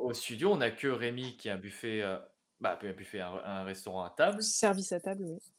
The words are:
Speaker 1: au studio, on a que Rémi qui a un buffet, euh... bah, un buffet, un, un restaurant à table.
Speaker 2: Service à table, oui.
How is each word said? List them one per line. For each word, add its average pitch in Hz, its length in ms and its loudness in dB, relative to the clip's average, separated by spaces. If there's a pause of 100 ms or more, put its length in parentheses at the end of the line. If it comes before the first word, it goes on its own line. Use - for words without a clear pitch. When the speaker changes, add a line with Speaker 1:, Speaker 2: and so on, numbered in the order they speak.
Speaker 1:
au 123 120 2
studio, 123 380 2
on 175 100 6
a 117 120 6
que 139 160 0
Rémi 120 480 0
qui - 120 -8
a 101 60 0
un 92 40 -2
buffet, 107 440 -2
euh... 95 160 0 (420)
bah, 92 220 0
un 98 100 -4
buffet, 95 280 -10
un, 90 120 -6
un 95 300 -6
restaurant 95 400 -6
à 87 80 -6
table. 202 320 4
Speaker 2:
Service 196 480 2
à 180 80 0
table, 196 260 -4
oui. 165 140 -6 (200)